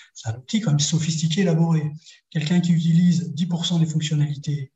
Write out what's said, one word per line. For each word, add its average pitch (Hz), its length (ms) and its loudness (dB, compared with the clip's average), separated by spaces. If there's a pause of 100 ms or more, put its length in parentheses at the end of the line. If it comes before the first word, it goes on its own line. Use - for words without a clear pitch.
(140)
c'est - 140 -12
un 113 80 -6
outil 214 240 -4
quand 151 100 0
même 147 100 2
sophistiqué, 165 600 0
élaboré. 160 500 2 (380)
Quelqu'un 175 320 0
qui 170 120 2
utilise 165 600 2
dix 165 140 -4
pour 170 180 -4
cent 175 140 0
des 160 80 2
fonctionnalités 147 880 -4